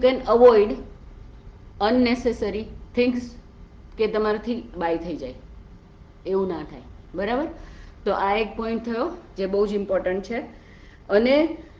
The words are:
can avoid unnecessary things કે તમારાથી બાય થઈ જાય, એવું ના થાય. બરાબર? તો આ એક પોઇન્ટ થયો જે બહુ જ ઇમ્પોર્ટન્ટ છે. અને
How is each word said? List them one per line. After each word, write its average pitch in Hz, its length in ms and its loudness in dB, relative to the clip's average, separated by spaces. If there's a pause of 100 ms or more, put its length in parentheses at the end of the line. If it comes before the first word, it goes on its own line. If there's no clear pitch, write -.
can 240 340 4
avoid 233 360 8 (1040)
unnecessary 233 840 0 (340)
things 247 220 2 (760)
કે 220 80 2
તમારાથી 214 560 -2 (140)
બાય 170 200 -2
થઈ 165 200 -8
જાય, 131 180 -10 (920)
એવું 190 220 0
ના 160 140 -6
થાય. 151 180 -14 (340)
બરાબર? 233 320 -2 (580)
તો 202 80 0
આ 196 220 0
એક 214 220 -2
પોઇન્ટ 226 280 -4
થયો 240 320 -4 (220)
જે 190 80 -2
બહુ 202 200 2
જ 202 80 -4
ઇમ્પોર્ટન્ટ 190 480 -2
છે. 233 140 -8 (760)
અને 269 460 4 (220)